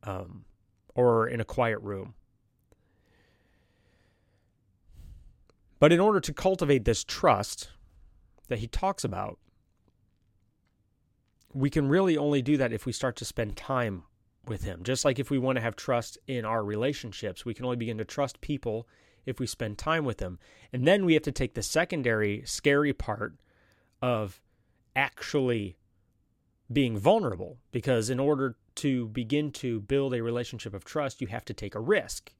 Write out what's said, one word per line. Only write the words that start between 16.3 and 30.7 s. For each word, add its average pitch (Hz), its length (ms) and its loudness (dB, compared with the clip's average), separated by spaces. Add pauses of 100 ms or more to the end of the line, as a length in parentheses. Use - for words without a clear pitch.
our 110 180 0
relationships, 107 840 -4
we 120 80 -6
can 127 120 -8
only 123 120 -2
begin 113 200 -6
to 107 80 -6
trust - 360 -4
people 117 460 -4 (380)
if 131 140 -8
we 117 80 -4
spend 107 300 -6
time 156 280 -2
with 113 120 -4
them. 90 220 -8 (320)
And 127 160 2
then 196 180 6
we 165 80 6
have 151 100 4
to 143 80 -2
take 127 220 -4
the 110 100 -4
secondary 120 840 0
scary 143 480 2
part - 420 -6 (680)
of 110 400 -2 (540)
actually 127 840 -2 (920)
being 120 260 2
vulnerable, 131 600 2 (140)
because 120 380 0
in 127 100 0
order 135 360 2 (200)
to 127 320 -2
begin 127 440 -2
to 117 300 -4
build 135 320 0
a 120 80 -2
relationship 117 520 -6